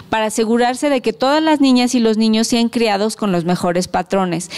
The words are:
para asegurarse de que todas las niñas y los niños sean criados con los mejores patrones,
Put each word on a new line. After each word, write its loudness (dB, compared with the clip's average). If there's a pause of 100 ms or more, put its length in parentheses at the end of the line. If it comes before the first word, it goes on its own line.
para 0
asegurarse 0
de 0
que -2
todas 0
las 2
niñas 2
y 2
los 2
niños 2
sean 0
criados 0
con -2
los 0
mejores -2
patrones, -4